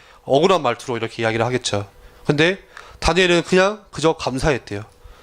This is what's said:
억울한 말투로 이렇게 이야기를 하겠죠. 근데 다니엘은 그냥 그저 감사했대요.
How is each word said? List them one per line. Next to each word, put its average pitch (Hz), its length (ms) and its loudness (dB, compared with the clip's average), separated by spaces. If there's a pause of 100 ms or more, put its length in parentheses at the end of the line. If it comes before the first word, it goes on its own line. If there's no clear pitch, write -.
(260)
억울한 160 360 2
말투로 120 360 -2
이렇게 113 260 -6
이야기를 113 220 0
하겠죠. 120 420 -4 (380)
근데 160 340 0 (400)
다니엘은 170 440 2
그냥 190 480 0
그저 160 220 0
감사했대요. 127 720 -4 (400)